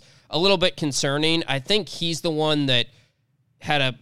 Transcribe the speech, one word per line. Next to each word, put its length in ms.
a 100
little 180
bit 200
concerning. 720
I 120
think 300
he's 320
the 100
one 360
that 200
had 220
a 200